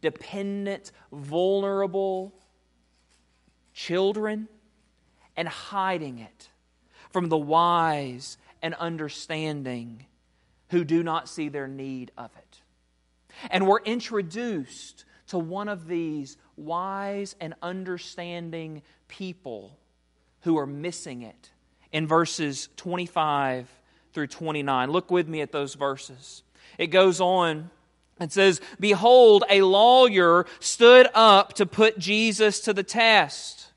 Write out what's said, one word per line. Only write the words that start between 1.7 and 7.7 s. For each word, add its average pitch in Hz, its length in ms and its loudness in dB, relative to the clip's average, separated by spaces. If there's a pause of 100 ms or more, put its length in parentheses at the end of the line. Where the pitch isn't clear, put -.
children 214 720 -4 (880)
and 170 100 -6
hiding 170 720 -8
it - 280 -20 (640)
from 180 180 -4
the 160 80 0
wise 151 1000 -2 (240)